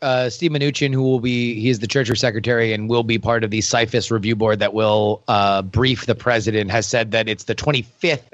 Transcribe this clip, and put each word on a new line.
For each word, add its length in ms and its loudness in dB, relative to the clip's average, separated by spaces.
uh, 260 0
Steve 220 -2
Mnuchin, 420 0
who 80 2
will 200 2
be, 380 0
he 120 2
is 80 2
the 80 -6
Treasury 300 0
Secretary 580 0
and 160 -4
will 140 2
be 140 0
part 260 0
of 60 -2
the 100 -2
cifus 500 0
review 260 0
board 220 2
that 160 0
will, 540 2
uh, 340 2
brief 440 0
the 80 2
president, 560 0
has 160 0
said 260 -2
that 160 0
it's 160 -6
the 100 -4
twenty-fifth 800 -2